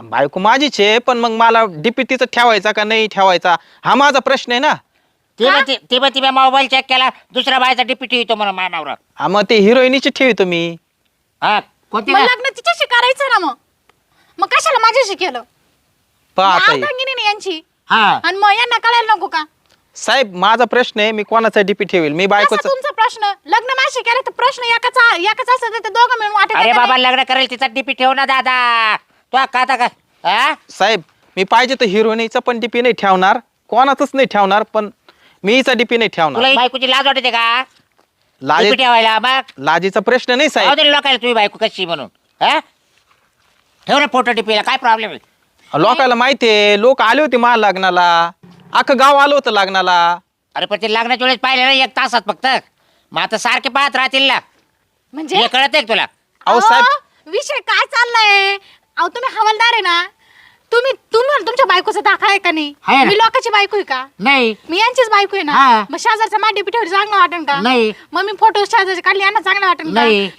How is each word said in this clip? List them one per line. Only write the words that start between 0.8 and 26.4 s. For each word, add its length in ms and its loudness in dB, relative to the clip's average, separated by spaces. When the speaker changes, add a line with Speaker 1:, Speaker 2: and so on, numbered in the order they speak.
Speaker 1:
आहे, 180 4
पण 200 0
मग 120 0
मला 340 2
डीपी 380 -4
तिचं 300 -2
ठेवायचा 400 2
का 120 -2
नाही 220 0
ठेवायचा 500 2
हा 100 2
माझा 240 4
प्रश्न 340 -2
आहे 80 0
ना. 140 0
Speaker 2:
ती 60 0
Speaker 3:
हा? 60 4
Speaker 2:
म्हणते, 260 0
ती 80 0
म्हणते, 220 0
"मी 100 2
मोबाईल 380 2
चेक 200 0
केला, 200 0
दुसरा 260 -2
बायचा 240 0
डीपी 240 -6
ठेवतो 280 -2
म्हणून 200 -4
मानावर." 340 -8
Speaker 1:
हा, 140 -4
मग 220 2
ते 60 4
हिरोईनीची 540 4
ठेवतो 340 0
मी. 320 -4
Speaker 2:
हा, 180 0
कोणती 220 -4
Speaker 3:
मग 60 2
Speaker 2:
का? 60 4
Speaker 3:
लग्न 180 0
तिच्याशी 420 -4
करायचं 400 0
ना 140 0
मग. 160 -4
मग 80 -2
कशाला 320 0
माझ्याशी 360 0
केलं? 280 -6
Speaker 1:
पहा 120 4
Speaker 3:
मी 60 4
Speaker 1:
आता 180 4
हे. 0 -
Speaker 3:
अर्धांगिनी 420 -4
नाही 120 -4
यांची. 340 -4
Speaker 2:
हा. 340 2
Speaker 3:
आणि 140 -2
मग 120 4
यांना 280 0
कळायला 360 0
नको 120 -4
का? 180 -6
Speaker 1:
साहेब, 420 -2
माझा 280 2
प्रश्न 360 -2
आहे, 120 0
मी 100 -4
कोणाचा 380 0
डीपी 240 -2
ठेवेल? 280 0
मी 140 0
Speaker 3:
कसा 40 0
Speaker 1:
बायकोचा 380 2
Speaker 3:
तुमचा 220 -4
प्रश्न? 340 -2
लग्न 420 -2
माझ्याशी 360 -4
केलं 240 -2
तर 40 -6
प्रश्न 340 -4
एकाचा, 520 0
एकाचा 380 -2
असेल 200 -4
तर 40 -6
ते 100 -8
दोघं 300 0
मिळून 160 -4
वाटेल 220 0